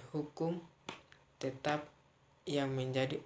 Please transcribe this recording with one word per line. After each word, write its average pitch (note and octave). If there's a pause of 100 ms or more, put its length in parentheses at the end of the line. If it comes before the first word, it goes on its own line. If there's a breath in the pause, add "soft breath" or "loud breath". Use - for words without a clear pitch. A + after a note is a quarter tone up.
(160)
hukum E3 (720)
tetap D3 (560)
yang C#3
menjadi C3